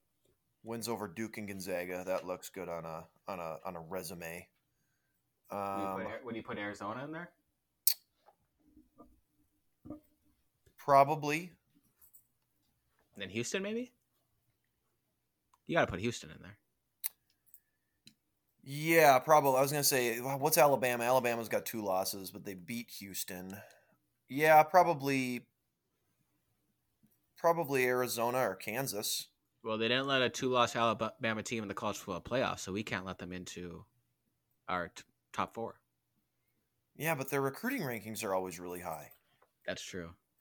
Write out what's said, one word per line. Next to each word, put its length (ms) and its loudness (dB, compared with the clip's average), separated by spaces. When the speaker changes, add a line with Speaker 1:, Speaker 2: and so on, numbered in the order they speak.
Speaker 1:
Wins 260 -6
over 180 -2
Duke 300 -8
and 100 -8
Gonzaga. 580 -4
That 200 0
looks 240 -6
good 180 -10
on 180 -6
a, 200 -10
on 120 -6
a, 240 -6
on 120 -8
a 60 -10
resume. 680 -8
Speaker 2:
Would 60 -6
you 360 -4
put 80 -6
Speaker 1:
Um, 60 -6
Speaker 2:
Ar-, 180 -10
would 100 -8
you 80 -8
put 140 -10
Arizona 480 -8
in 60 -10
there? 180 -12
Speaker 1:
Probably. 760 4
Speaker 2:
And 80 -12
then 80 -8
Houston, 340 -4
maybe? 280 -6
You 80 -2
gotta 140 4
put 100 -4
Houston 300 -6
in 140 -18
there. 140 -18
Speaker 1:
Yeah, 580 8
probably. 380 6
I 40 6
was 100 4
gonna 120 0
say, 340 2
wh-, 220 -4
what's 200 2
Alabama? 440 6
Alabama's 460 2
got 160 -2
two 180 -6
losses, 480 -2
but 140 -12
they 80 -8
beat 460 -10
Houston. 580 -10
Yeah, 340 8
probably, 840 2
probably 480 2
Arizona 540 2
or 160 2
Kansas. 720 -4
Speaker 2:
Well, 160 -4
they 80 0
didn't 200 2
let 140 2
a 80 4
two-loss 460 2
Alabama 680 0
team 220 -6
in 40 -8
the 60 -6
college 240 -4
football 240 -8
playoff, 380 -2
so 120 -8
we 120 -2
can't 220 -6
let 120 -8
them 140 -10
into 540 -12
our 220 -4
t-, 140 -18
top 220 -4
four. 240 -10
Speaker 1:
Yeah, 200 -2
but 160 -6
their 100 2
recruiting 400 -2
rankings 420 -6
are 120 0
always 240 -4
really 220 -8
high. 280 -8
Speaker 2:
That's 180 -8
true. 280 -10